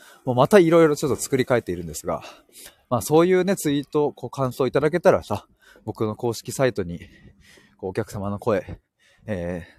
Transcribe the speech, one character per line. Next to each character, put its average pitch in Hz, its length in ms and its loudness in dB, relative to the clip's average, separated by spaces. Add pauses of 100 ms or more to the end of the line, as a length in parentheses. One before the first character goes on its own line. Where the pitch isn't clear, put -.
(260)
も 127 80 -2
う - 20 -2
ま 131 120 4
た 208 120 6
い 165 100 6
ろ 165 140 6
い 160 40 8
ろ 147 80 0
ち 160 100 -4
ょ 135 60 0
っ - 40 0
と - 60 -6
作 - 160 -2
り 127 100 0
変 127 100 2
え 113 40 0
て - 100 -6
い 87 40 -4
る 87 80 -8
ん 82 40 -10
で 78 60 -12
す - 120 -12
が、 82 180 -4 (640)
ま 123 80 0
あ、 110 40 -2
そ 156 220 4
う 180 40 4
い 185 60 2
う 185 100 2
ね、 190 120 0
ツ - 160 -2
イ 143 100 0
ー - 80 -14
ト、 147 220 0
こ - 160 -12
う、 - 20 -16
感 131 240 -4
想 131 140 0
い 120 40 -2
た 143 80 0
だ 151 100 2
け 175 100 0
た 180 120 6
ら 87 120 0
さ、 - 240 -8 (360)
僕 110 220 -6
の 107 100 -4
公 120 180 -4
式 - 180 -12
サ 139 160 -2
イ 123 60 -2
ト 101 100 -4
に、 85 160 -10 (800)
こ 98 100 -10
う、 - 40 -6
お - 20 -14
客 110 180 -6
様 101 180 -8
の 101 100 -6
声、 - 400 -2 (460)
え 87 420 -8 (120)